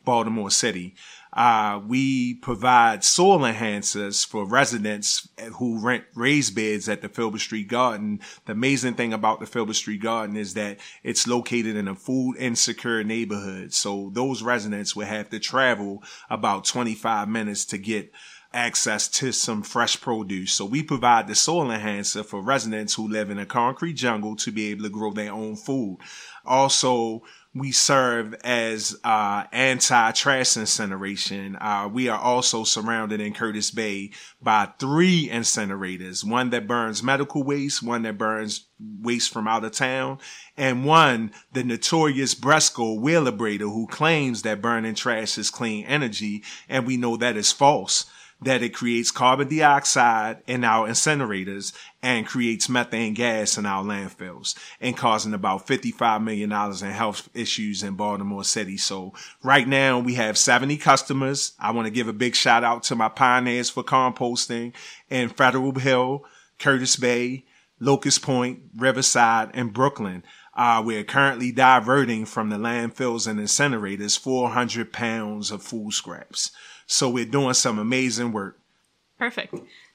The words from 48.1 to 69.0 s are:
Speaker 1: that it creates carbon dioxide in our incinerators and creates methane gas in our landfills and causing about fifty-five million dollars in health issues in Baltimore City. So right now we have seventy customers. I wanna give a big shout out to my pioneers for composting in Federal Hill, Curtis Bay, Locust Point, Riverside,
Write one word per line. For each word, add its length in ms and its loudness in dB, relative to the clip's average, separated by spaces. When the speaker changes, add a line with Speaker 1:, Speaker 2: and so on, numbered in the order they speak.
Speaker 1:
that 200 2
it 120 -2
creates 360 0
carbon 380 4
dioxide 880 4
in 160 -2
our 240 4
incinerators 840 -2
and 240 0
creates 420 0
methane 460 0
gas 420 0
in 80 -4
our 180 -2
landfills 720 -8
and 160 -4
causing 380 0
about 340 -2
fifty-five 540 0
million 300 -2
dollars 320 -4
in 80 -8
health 420 -4
issues 500 -4
in 120 -6
Baltimore 500 -4
City. 320 -4
So 380 -6
right 240 6
now 340 4
we 160 -2
have 200 0
seventy 400 4
customers. 840 2
I 120 -2
wanna 180 -2
give 200 -2
a 40 -4
big 220 -2
shout 280 6
out 220 0
to 100 -2
my 140 2
pioneers 640 2
for 120 -6
composting 920 -2
in 220 -2
Federal 420 4
Hill, 540 2
Curtis 380 2
Bay, 500 0
Locust 400 2
Point, 440 -2
Riverside, 800 4